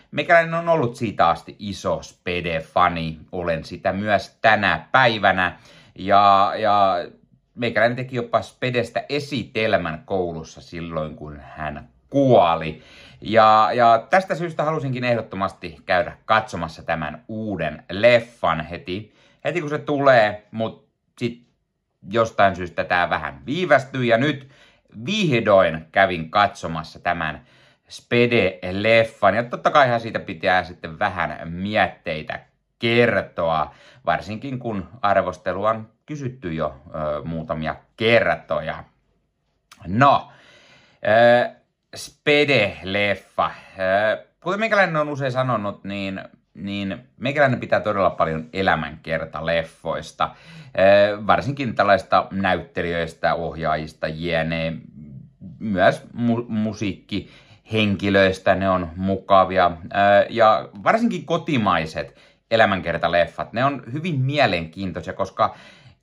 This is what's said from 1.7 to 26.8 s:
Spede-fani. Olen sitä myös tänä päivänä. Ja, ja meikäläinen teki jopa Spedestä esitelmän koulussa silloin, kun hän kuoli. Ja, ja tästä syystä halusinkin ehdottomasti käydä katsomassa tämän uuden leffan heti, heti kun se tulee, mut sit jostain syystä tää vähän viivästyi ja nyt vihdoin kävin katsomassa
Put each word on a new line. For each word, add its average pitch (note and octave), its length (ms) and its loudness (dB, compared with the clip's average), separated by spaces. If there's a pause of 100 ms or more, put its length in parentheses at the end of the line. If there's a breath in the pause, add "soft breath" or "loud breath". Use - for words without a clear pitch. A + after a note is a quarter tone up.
Spede-fani. E2+ 1160 -2 (140)
Olen E2+ 320 -4
sitä F2+ 280 -6
myös G2+ 480 -2
tänä G#2 520 0
päivänä. G2 680 2 (400 soft breath)
Ja, G2 600 4
ja G2+ 360 2 (600)
meikäläinen A#2 420 0
teki C3 200 -8
jopa A#2 260 -2
Spedestä B2 680 -4
esitelmän A2 960 -4
koulussa E2+ 560 -6
silloin, E2 560 -10
kun D2+ 240 -16
hän D2 480 -12 (220)
kuoli. E2+ 720 2 (380 loud breath)
Ja, A2 540 6
ja A#2 360 4
tästä F#3+ 240 2
syystä D#3+ 300 -6
halusinkin C3+ 400 -4
ehdottomasti F#2+ 720 -4 (100)
käydä F2 380 0
katsomassa F2+ 580 -2
tämän D#2+ 460 -6
uuden G2 640 -6
leffan G2 680 2
heti, F2 540 -10 (300 soft breath)
heti D#3 160 -2
kun D3 100 -6
se D3 80 -4
tulee, C3 720 2
mut A2 380 -6 (300)
sit A#2+ 280 -6 (640)
jostain G#2 460 2
syystä F2+ 280 -6
tää F2 260 0
vähän D2+ 360 -6
viivästyi C3+ 600 0
ja A#2 100 4
nyt C#3 300 -2 (580 soft breath)
vihdoin G#2 840 2
kävin F2+ 380 0
katsomassa E2 680 -2